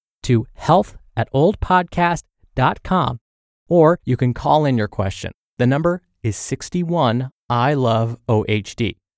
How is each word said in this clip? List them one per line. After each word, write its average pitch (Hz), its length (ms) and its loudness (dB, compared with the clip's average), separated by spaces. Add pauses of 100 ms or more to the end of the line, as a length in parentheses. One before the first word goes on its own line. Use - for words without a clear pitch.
(240)
to 117 300 0
health - 440 0 (180)
at 117 160 -4
old 160 280 2
podcast 175 640 -2 (320)
dot 127 280 0
com, 127 360 -2 (480)
or 170 360 4
you 127 140 -2
can 123 160 0
call 151 320 2
in 131 120 0
your 104 100 0
question. 95 440 -6 (260)
The 123 100 2
number 165 340 0 (220)
is 107 120 -2
sixty-one 139 960 -2 (180)
I 120 240 0
love 117 440 0 (100)
O 107 200 2
H 107 280 -4
D. 107 220 -4 (200)